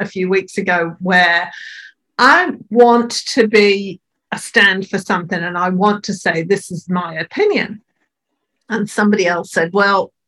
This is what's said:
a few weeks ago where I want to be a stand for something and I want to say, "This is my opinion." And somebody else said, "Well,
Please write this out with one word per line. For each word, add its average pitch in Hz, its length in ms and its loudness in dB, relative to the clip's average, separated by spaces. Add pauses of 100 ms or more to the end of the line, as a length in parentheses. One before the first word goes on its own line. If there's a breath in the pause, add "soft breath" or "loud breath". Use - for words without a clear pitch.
a 190 40 -4
few 185 220 -6
weeks 190 300 -2
ago 175 420 -2
where 180 500 2 (680 loud breath)
I 302 320 4 (180)
want 233 420 4 (160)
to 226 200 0
be 202 540 2 (320)
a - 40 -8
stand 190 520 0
for 196 80 -4
something 180 440 -4
and 175 160 -6
I 180 120 -2
want 202 360 0
to 196 80 -6
say, 165 300 -4
"This 190 280 -4
is 175 180 -12
my 175 260 -6
opinion." 269 680 -4 (840)
And 220 220 -4
somebody 208 360 2
else 170 260 -2
said, 170 200 -2
"Well, 196 400 2 (160)